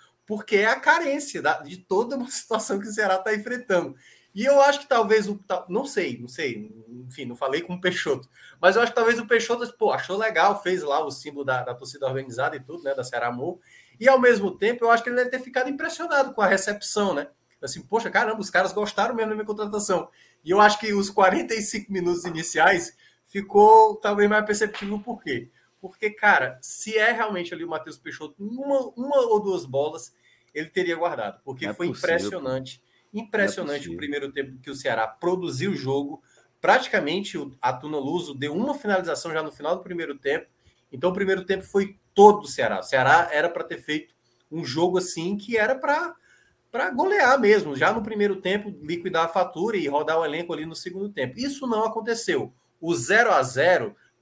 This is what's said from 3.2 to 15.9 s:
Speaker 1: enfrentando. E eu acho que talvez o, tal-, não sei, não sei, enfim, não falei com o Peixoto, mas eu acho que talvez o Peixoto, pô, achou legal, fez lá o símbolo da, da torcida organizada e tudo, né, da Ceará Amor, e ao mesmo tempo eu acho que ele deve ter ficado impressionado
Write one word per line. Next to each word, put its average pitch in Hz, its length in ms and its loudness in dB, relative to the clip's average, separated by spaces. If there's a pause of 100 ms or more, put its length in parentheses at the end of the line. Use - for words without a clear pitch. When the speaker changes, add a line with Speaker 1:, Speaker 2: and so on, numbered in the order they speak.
Speaker 1:
enfrentando. 208 600 -2 (420)
E 214 80 -4
eu 277 160 6
acho 285 200 6
que - 60 -16
talvez 220 400 4
o, 208 120 -4 (100)
tal-, 175 180 -4
não 226 200 -4
sei, 139 320 -4
não 123 100 -14
sei, 113 420 -8 (380)
enfim, 135 160 -12
não 120 100 -10
falei 143 280 -2
com 180 100 -10
o 180 80 -10
Peixoto, 165 480 -2 (320)
mas 196 160 6
eu 233 60 4
acho 233 100 0
que - 40 -2
talvez 233 220 2
o 214 80 -6
Peixoto, 233 400 0 (120)
pô, 190 140 2
achou 180 260 -4
legal, 208 440 2
fez 180 200 0
lá 147 200 0
o 143 80 -6
símbolo 143 320 -10
da, 127 200 0
da 123 120 -8
torcida 135 320 -8
organizada 135 480 -4
e 131 60 -10
tudo, 156 220 -16
né, 180 120 -4
da 131 80 -6
Ceará 120 260 -4
Amor, 135 300 -6 (400)
e 220 80 2
ao 262 140 6
mesmo 214 300 4
tempo 233 340 -2
eu 226 60 4
acho 233 120 4
que 247 60 -6
ele 240 80 -2
deve 247 140 0
ter 254 100 -6
ficado 262 300 -4
impressionado 311 640 -2